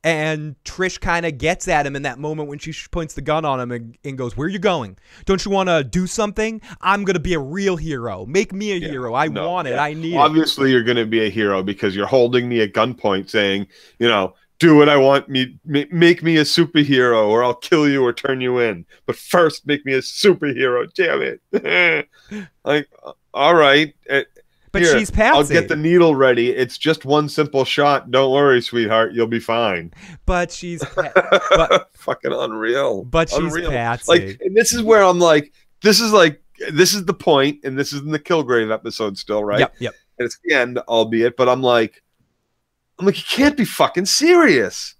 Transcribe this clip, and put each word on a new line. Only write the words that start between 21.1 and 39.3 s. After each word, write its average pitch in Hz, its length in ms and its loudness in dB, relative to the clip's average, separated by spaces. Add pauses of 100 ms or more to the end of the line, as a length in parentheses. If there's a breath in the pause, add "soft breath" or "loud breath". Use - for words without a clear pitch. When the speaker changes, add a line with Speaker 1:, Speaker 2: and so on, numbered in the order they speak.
Speaker 2:
it." 175 880 -2
<laughs> 208 360 -16 (160)
Like, 143 240 -2 (460)
all 151 220 2
right. 147 380 2 (140)
Uh, 139 120 -2 (520)
Speaker 1:
But 190 100 -2
Speaker 2:
here, 151 160 4
Speaker 1:
she's 107 120 -4
Speaker 2:
I'll - 60 -4 (240)
Speaker 1:
Patsy. 143 140 -2
Speaker 2:
get 165 140 0
the 160 80 -2
needle 165 380 4
ready. 123 360 2
It's 123 260 -4
just 151 300 -4
one 151 240 2
simple 143 340 -2
shot. 143 460 0
Don't 131 200 2
worry, 135 300 4
sweetheart. 113 540 0
You'll 117 120 0
be 117 140 -4
fine. 104 540 -4 (320 loud breath)
Speaker 1:
But 175 260 -2
she's 175 320 -10
Speaker 2:
<laughs> - 100 -16
Speaker 1:
Pa-, - 160 -2 (460)
but - 380 2
Speaker 2:
Fucking - 400 -6
unreal. 117 680 -4
Speaker 1:
but 165 260 -2
she's - 80 -2
Speaker 2:
Unreal. 165 320 -4
Speaker 1:
Patsy. 120 420 -2
Speaker 2:
Like, 101 300 0
and 190 120 -4
this 233 200 2
is 240 80 -4
where 220 200 6
I'm 180 160 4
like, 156 360 4 (260)
this 208 200 4
is 220 120 0
like, 165 300 4 (280)
this 175 220 2
is 190 140 -6
the 180 80 -2
point, 147 500 0
and 135 140 -6
this 143 160 -6
is 143 80 -8
in 147 80 -10
the 151 80 -4
Kilgrave 123 520 0
episode 110 460 -6
still, 104 260 -4